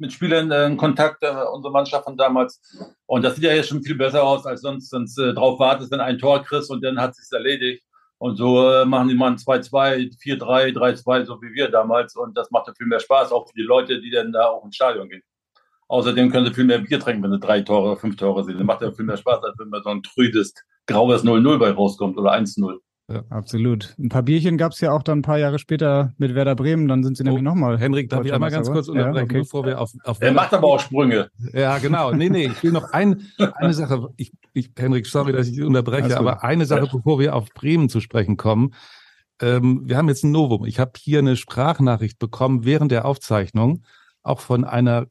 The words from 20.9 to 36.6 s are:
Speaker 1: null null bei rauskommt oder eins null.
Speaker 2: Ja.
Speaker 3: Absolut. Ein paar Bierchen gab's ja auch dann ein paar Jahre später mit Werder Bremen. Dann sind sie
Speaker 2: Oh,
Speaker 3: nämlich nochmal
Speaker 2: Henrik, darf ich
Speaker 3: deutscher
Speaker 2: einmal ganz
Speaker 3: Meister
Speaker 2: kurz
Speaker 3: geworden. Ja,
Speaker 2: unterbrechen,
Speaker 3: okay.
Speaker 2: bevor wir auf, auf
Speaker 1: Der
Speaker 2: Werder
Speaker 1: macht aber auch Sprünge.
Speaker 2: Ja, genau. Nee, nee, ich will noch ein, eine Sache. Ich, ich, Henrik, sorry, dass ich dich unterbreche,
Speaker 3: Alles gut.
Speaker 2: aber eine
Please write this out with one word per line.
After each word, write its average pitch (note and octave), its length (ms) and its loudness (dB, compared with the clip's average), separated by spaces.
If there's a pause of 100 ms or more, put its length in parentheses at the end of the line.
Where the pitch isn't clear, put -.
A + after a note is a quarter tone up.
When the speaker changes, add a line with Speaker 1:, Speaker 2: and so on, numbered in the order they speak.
Speaker 1:
null A#2 180 6
null C#3+ 160 6
bei A2+ 140 4
rauskommt G2 440 -2
oder G2 160 2
eins G#2+ 240 0
null. F#2+ 240 -4 (280)
Speaker 2:
Ja. A2 220 -8
Speaker 3:
Absolut. A2+ 680 -2
Ein C3 80 -2
paar B2 160 0
Bierchen D#3+ 340 0
gab's E3 220 -2
ja D#3+ 100 0
auch D3 140 0
dann D3+ 160 0
ein - 20 0
paar D3+ 160 0
Jahre C#3+ 220 0
später C#3+ 580 0
mit C3 160 -2
Werder C3+ 220 0
Bremen. D3+ 320 0
Dann C3 160 2
sind C3 120 -2
sie C3+ 60 -6
Speaker 2:
Oh, C3 40 0
Speaker 3:
nämlich C3 180 0
nochmal C#3 340 0
Speaker 2:
Henrik, C3+ 320 0
darf C3 120 -2
ich - 20 -4
Speaker 3:
deutscher C#3 100 -2
Speaker 2:
einmal D#3 160 0
ganz D3 160 -2
Speaker 3:
Meister C3+ 60 -4
Speaker 2:
kurz D3 140 -2
Speaker 3:
geworden. C#3 140 -2
Ja, B2 100 0
Speaker 2:
unterbrechen, B2+ 200 -2
Speaker 3:
okay. C3 120 0
Speaker 2:
bevor C#3 220 -6
wir C3 160 -2
auf, A2+ 120 -6 (100)
auf A2+ 160 -6
Speaker 1:
Der A#2+ 80 0
Speaker 2:
Werder C3 140 4
Speaker 1:
macht F#3 140 2
aber D3+ 120 4
auch C#3+ 140 6
Sprünge. B2+ 500 0 (220)
Speaker 2:
Ja, C3+ 260 0
genau. C#3+ 320 0
Nee, D3+ 200 2
nee, F3 160 2
ich A#2 180 -6
will E3+ 80 2
noch D#3+ 180 -2
ein, G3 380 2 (260)
eine E3 200 0
Sache. C3+ 420 -2
Ich, - 160 -10 (220)
ich, B2+ 220 -6
Henrik, B2+ 300 0
sorry, C#3 260 -2
dass B2+ 140 0
ich A#2+ 80 -6
dich C#3 80 -6
unterbreche, B2+ 400 0
Speaker 3:
Alles B2 160 0
gut. B2+ 80 2
Speaker 2:
aber B2 160 -2
eine D3 240 0